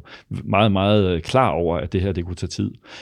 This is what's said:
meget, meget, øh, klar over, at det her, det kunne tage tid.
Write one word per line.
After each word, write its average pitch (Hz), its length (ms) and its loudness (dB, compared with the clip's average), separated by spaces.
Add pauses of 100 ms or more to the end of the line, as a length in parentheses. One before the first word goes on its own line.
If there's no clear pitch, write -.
(440)
meget, 104 280 4
meget, 98 440 2
øh, 80 60 -2
klar 131 280 2
over, 82 280 0
at 76 160 -6
det 92 80 2
her, 98 100 0
det 87 140 -4
kunne 87 100 -8
tage 92 120 -8
tid. - 240 -4 (300)